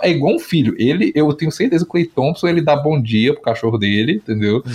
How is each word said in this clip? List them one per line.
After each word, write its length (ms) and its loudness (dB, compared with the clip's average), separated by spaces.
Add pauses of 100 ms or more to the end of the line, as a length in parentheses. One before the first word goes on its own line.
é 80 2
igual 240 2
um 60 0
filho. 380 0
Ele, 360 2
eu 180 2
tenho 200 -4
certeza 320 0
que 40 -4
o 40 -16
Klay 140 0
Thompson, 420 -2
ele 120 2
dá 140 2
bom 260 0
dia 340 2
pro 80 -12
cachorro 360 -2
dele, 360 0
entendeu? 500 -2 (100)